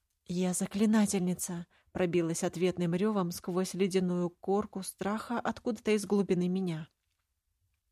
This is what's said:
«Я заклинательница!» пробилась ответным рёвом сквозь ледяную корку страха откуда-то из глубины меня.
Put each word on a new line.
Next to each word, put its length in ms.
«Я 280
заклинательница!» 1120
пробилась 520
ответным 520
рёвом 380
сквозь 420
ледяную 560
корку 520
страха 560
откуда-то 520
из 160
глубины 420
меня. 400